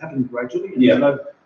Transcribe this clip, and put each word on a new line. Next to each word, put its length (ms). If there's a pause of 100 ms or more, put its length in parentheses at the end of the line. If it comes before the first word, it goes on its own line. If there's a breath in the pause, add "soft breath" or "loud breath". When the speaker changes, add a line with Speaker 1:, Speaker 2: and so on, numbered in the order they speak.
Speaker 1:
happened 280
gradually, 440
and 100
Speaker 2:
Yeah. 160
Speaker 1:
there's 180
no 20 (260)